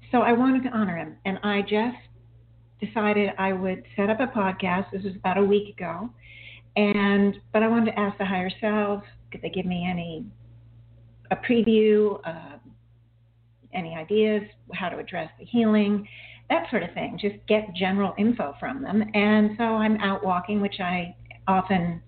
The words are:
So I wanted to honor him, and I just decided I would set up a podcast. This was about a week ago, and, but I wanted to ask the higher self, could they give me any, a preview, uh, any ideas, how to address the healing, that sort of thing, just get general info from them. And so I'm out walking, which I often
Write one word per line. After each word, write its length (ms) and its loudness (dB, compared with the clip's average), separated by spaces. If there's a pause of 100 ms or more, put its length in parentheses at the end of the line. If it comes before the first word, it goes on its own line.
(120)
So 100 4
I 120 4
wanted 300 4
to 60 -2
honor 280 -2
him, 180 -10 (100)
and 180 -2
I 180 0
just 360 0 (840)
decided 560 0
I 160 0
would 300 -4 (120)
set 140 0
up 100 0
a 80 0
podcast. 640 -2
This 120 -8
was 120 -8
about 220 -2
a 60 4
week 340 2
ago, 320 -8 (680)
and, 600 2 (180)
but 100 4
I 40 2
wanted 240 2
to 80 -6
ask 180 -2
the 80 -2
higher 240 -2 (100)
self, 440 -2 (280)
could 100 -14
they 80 -6
give 160 -6
me 240 -4
any, 360 -6 (1040)
a 40 0
preview, 920 4
uh, 320 -12 (1160)
any 220 -8
ideas, 480 2 (300)
how 160 -4
to 80 -10
address 320 -8 (100)
the 60 -18
healing, 640 2 (420)
that 200 0
sort 140 -2
of 100 -10
thing, 260 -8
just 160 -4 (120)
get 260 2
general 440 0
info 420 0
from 240 -8
them. 200 0 (100)
And 440 4
so 60 -2
I'm 380 2
out 240 -2
walking, 340 0
which 220 -4
I 340 -4 (320)
often 600 0